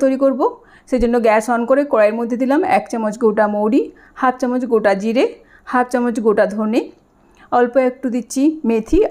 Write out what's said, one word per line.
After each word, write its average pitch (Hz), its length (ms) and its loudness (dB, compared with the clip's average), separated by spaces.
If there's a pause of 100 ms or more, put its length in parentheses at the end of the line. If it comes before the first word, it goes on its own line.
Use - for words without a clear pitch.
তৈরি 269 200 2
করব। 269 180 2 (480)
সেজন্য 240 260 0 (100)
গ্যাস 220 280 2
on 233 160 0
করে 277 120 2 (100)
কড়াইয়ের 214 280 2
মধ্যে 240 220 -4
দিলাম 269 200 0 (160)
এক 208 140 -2
চামচ 220 320 -4
গোটা 214 300 2
মৌরি, 214 280 0 (380)
হাফ 254 220 0
চামচ 247 300 -2
গোটা 214 200 2 (100)
জিরে, 226 240 0 (420)
হাফ 247 240 0
চামচ 240 240 -2 (100)
গোটা 214 200 2 (100)
ধনে, 220 260 -2 (680)
অল্প 247 220 2 (160)
একটু 254 260 -8
দিচ্ছি 262 280 -4 (240)
মেথি 226 320 0 (120)